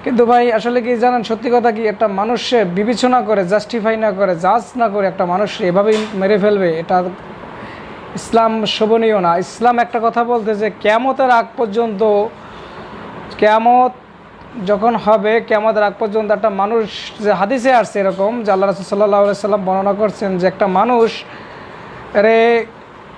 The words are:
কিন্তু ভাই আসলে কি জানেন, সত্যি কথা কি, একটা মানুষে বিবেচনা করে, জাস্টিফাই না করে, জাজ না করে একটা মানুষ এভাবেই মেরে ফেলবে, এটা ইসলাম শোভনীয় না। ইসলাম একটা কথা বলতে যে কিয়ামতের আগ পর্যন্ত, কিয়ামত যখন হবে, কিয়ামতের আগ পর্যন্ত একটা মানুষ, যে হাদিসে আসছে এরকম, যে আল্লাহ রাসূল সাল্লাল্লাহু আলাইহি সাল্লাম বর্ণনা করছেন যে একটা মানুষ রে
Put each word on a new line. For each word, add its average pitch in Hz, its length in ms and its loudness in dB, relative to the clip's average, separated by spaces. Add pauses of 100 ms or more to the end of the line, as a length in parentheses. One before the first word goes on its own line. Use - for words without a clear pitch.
কিন্তু 247 220 2
ভাই 240 260 4
আসলে 233 300 0
কি 240 160 0
জানেন, 247 260 2
সত্যি 220 300 -4
কথা 240 180 2
কি, 220 160 -2
একটা 214 200 0
মানুষে 214 560 0
বিবেচনা 220 580 0
করে, 202 240 0
জাস্টিফাই 214 520 -2
না 220 140 0
করে, 190 240 0
জাজ 190 280 0 (120)
না 233 140 0
করে 196 180 0
একটা 180 180 -2
মানুষ 185 360 -2
এভাবেই 214 520 2
মেরে 196 240 0
ফেলবে, 190 420 2
এটা 180 240 0 (1120)
ইসলাম 220 500 0
শোভনীয় 220 540 2
না। 170 180 2
ইসলাম 240 420 0
একটা 233 240 -2
কথা 233 200 0
বলতে 226 320 -2
যে 208 160 -2 (100)
কিয়ামতের 254 480 2
আগ 233 160 4 (120)
পর্যন্ত, 214 680 0 (1120)
কিয়ামত 240 540 4 (760)
যখন 208 300 0
হবে, 214 460 2
কিয়ামতের 220 420 2
আগ 202 160 0
পর্যন্ত 214 320 -2
একটা 208 180 0
মানুষ, 208 360 0 (340)
যে 208 140 2
হাদিসে 226 400 2
আসছে 214 260 2
এরকম, 196 440 0
যে 202 80 0
আল্লাহ 196 180 2
রাসূল 185 160 -4
সাল্লাল্লাহু 202 380 2
আলাইহি 202 180 0
সাল্লাম 202 240 0
বর্ণনা 190 280 0
করছেন 196 440 -2
যে 180 100 2
একটা 202 200 0
মানুষ 226 560 2 (920)
রে 226 500 4 (520)